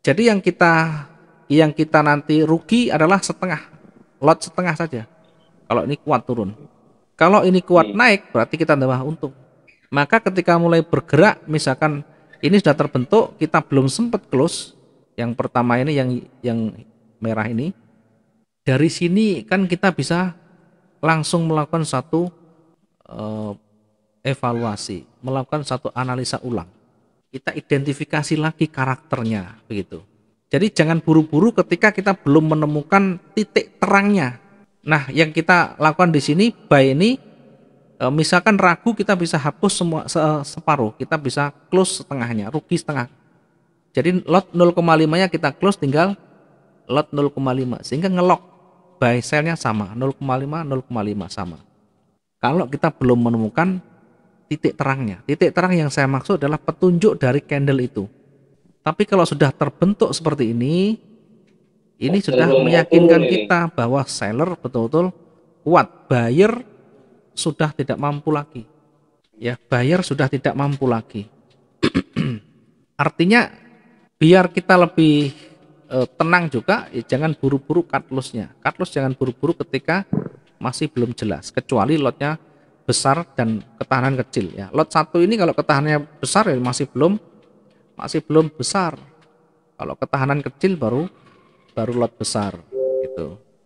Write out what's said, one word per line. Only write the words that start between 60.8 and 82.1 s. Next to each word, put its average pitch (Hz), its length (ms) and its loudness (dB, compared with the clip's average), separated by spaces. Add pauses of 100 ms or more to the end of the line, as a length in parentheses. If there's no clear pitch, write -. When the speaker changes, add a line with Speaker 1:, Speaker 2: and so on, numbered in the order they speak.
Speaker 1:
ini 151 220 0
Speaker 2:
Oh, 196 60 0
Speaker 1:
sudah 165 260 2
Speaker 2:
belum 135 160 4
Speaker 1:
meyakinkan 165 560 6
Speaker 2:
turun - 80 0
ini. - 40 2 (120)
Speaker 1:
kita 180 140 2 (100)
bahwa 127 340 -2
seller 123 520 -4
betul-betul 127 580 -2 (480)
kuat, 156 240 4 (220)
buyer 156 580 2 (680)
sudah 151 380 -4
tidak 135 260 -6
mampu 147 340 -4
lagi. 147 320 -6 (800)
Ya, 120 160 -6
buyer 143 480 0
sudah 139 240 -2
tidak 135 240 -2
mampu 139 320 -2
lagi. 113 400 -4 (560)
<clears throat> - 560 -4 (640)
Artinya, 180 460 2 (720)
biar 180 320 6
kita 185 240 4
lebih, 151 560 4 (560)
eh, 131 240 0
tenang 170 380 0
juga, 185 420 -2
ya, 117 80 -6
jangan 147 320 -2
buru-buru 139 480 -2
cut 139 320 -6
loss-nya. 123 480 -8
Cut - 160 -4
loss 180 160 -8
jangan 131 240 -4
buru-buru 135 480 -4
ketika 170 400 -4 (560)
masih 127 320 -6
belum 120 240 -4
jelas, 92 320 -6
kecuali 131 480 -2
lotnya 143 400 -4 (480)